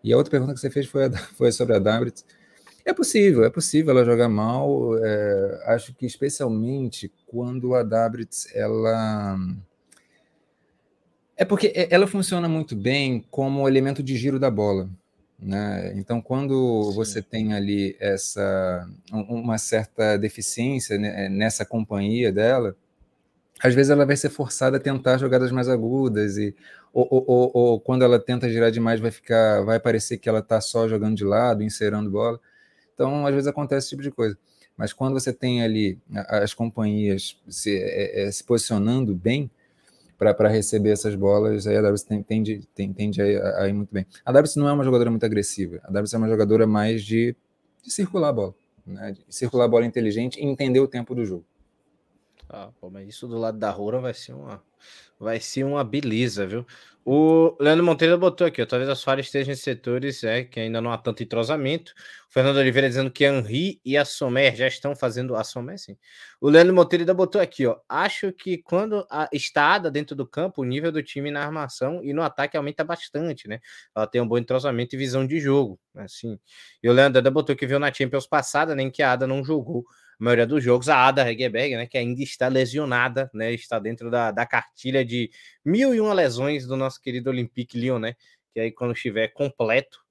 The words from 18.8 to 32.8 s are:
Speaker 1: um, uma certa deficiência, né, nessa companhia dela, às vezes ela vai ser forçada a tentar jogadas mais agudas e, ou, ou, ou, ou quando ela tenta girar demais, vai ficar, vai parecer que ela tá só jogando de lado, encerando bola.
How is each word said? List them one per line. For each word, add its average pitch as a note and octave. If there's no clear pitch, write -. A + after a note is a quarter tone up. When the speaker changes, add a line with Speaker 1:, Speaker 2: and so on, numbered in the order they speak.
Speaker 1:
um, A2
uma A#2
certa A2
deficiência, A#2
né, G2
nessa G#2
companhia G#2+
dela, A2
às B2+
vezes C#3
ela C#3+
vai C#3
ser D3
forçada C3
a -
tentar C3
jogadas B2+
mais B2+
agudas A2+
e, G#2
ou, B2
ou, C3
ou, B2
ou A#2+
quando B2+
ela A#2+
tenta B2
girar A2+
demais, A#2
vai A2+
ficar, A2
vai A2+
parecer A2+
que -
ela A2
tá A2
só A2+
jogando A2
de G2+
lado, A2
encerando G#2+
bola. A2+